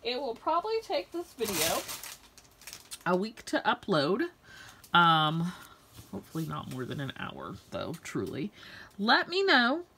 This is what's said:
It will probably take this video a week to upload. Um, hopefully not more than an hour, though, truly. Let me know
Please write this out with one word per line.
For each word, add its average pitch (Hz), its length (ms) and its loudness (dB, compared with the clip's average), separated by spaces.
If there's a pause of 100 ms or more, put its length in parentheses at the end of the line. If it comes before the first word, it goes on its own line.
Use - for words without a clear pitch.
It 247 180 -2
will 247 140 -4
probably 349 480 0
take 311 300 -4
this 339 200 -6
video - 480 0 (1300)
a 180 100 4
week 214 300 -4
to - 180 -2
upload. 202 640 2 (640)
Um, 165 600 6 (580)
hopefully 190 360 -8
not 151 240 -8
more 127 140 -6
than 120 160 -6
an 135 180 -6
hour, 76 360 -8 (160)
though, 92 320 -6
truly. 135 480 -4 (480)
Let 254 320 4
me 370 140 2
know 294 400 4 (140)